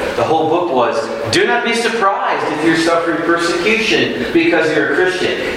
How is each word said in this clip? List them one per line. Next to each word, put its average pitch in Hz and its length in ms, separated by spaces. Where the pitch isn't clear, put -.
The - 80
whole 156 240
book 175 260
was, 123 240
"Do 214 140
not 240 180
be 233 80
surprised 226 720
if 156 60
you're 165 120
suffering 165 420
persecution - 1120
because 165 420
you're 147 180
a - 40
Christian. - 420